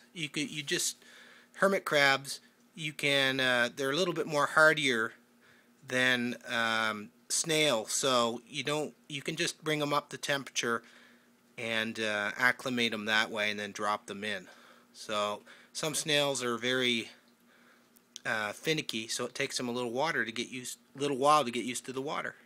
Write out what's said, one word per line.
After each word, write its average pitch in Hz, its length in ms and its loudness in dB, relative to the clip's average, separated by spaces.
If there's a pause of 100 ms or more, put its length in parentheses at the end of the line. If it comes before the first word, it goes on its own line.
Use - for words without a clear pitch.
(140)
you 156 160 -6
could, 147 200 -4
you 151 140 -8
just, 165 320 -2 (600)
hermit 190 280 2
crabs, 139 560 4 (360)
you 156 180 -8
can, 139 480 2
uh, 123 340 4
they're 135 160 -2
a 143 40 0
little 175 180 2
bit 160 140 -4
more 147 180 2
hardier 143 720 4 (720)
than, 127 520 2 (100)
um, 113 640 0 (180)
snail, 151 600 2
so 120 600 2
you 143 160 -8
don't, 143 300 -2 (160)
you 143 120 -6
can 165 140 -6
just 165 300 -4
bring 151 160 0
'em 147 100 0
up 143 180 0
to 135 80 -10
temperature 123 640 -2 (760)
and, 113 420 -2
uh, 104 380 -2
acclimate 123 560 0
'em 107 120 -4
that 110 260 2
way, 104 180 0
and 104 100 -4
then 101 120 -8
drop 104 340 -2
them 101 180 -10
in. 98 240 -6 (460)
So 104 480 -4 (320)
some 156 220 -4
snails 143 480 0
are 120 120 -2
very, 123 540 0 (1120)
uh, 107 300 -2
finicky, 147 540 -4
so 123 180 -4
it - 80 -10
takes - 260 -4
'em 123 80 -4
a 120 40 -4
little 123 180 -4
water 135 340 -2
to 110 80 -4
get 113 180 -6
used, 123 280 -12 (180)
little 139 220 -2
while 147 260 6
to 120 60 -2
get 117 160 -4
used 120 200 -6
to 127 80 -8
the 135 80 -4
water 156 340 -6 (100)